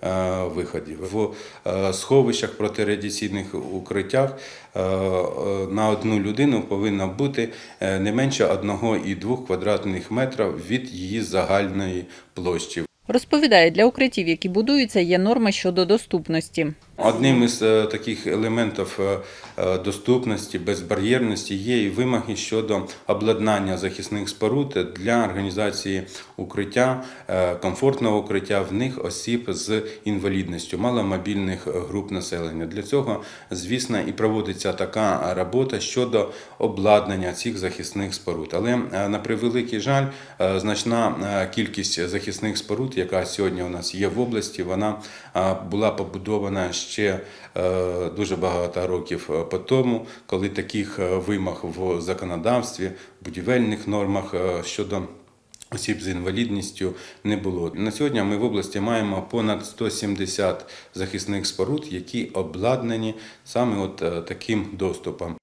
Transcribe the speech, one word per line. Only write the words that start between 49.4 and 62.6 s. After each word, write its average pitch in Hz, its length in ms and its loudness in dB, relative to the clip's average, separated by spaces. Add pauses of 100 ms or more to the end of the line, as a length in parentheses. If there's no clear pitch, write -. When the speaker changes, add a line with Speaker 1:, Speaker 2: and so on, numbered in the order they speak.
Speaker 1:
по 87 140 -4
тому, 123 480 2 (200)
коли 98 240 -2
таких, 98 500 -4
е, 92 160 0
вимог 92 500 -2 (120)
в 90 240 0
законодавстві, 90 880 -2 (300)
будівельних 107 680 0
нормах, 98 460 0
е, 90 300 0
щодо 98 380 -4 (680)
осіб 107 300 -4
з 92 60 -6
інвалідністю 95 840 -2 (300)
не 104 140 0
було. 90 380 -2
На 104 160 0
сьогодні 120 300 0
ми 104 160 2
в 107 60 0
області 104 360 0
маємо 101 520 0
понад 107 340 0
сто - 240 -2
сімдесят 98 760 -2 (300)
захисних 95 500 -4
споруд, 127 440 -2
які 95 360 -4
обладнані 110 920 -2 (300)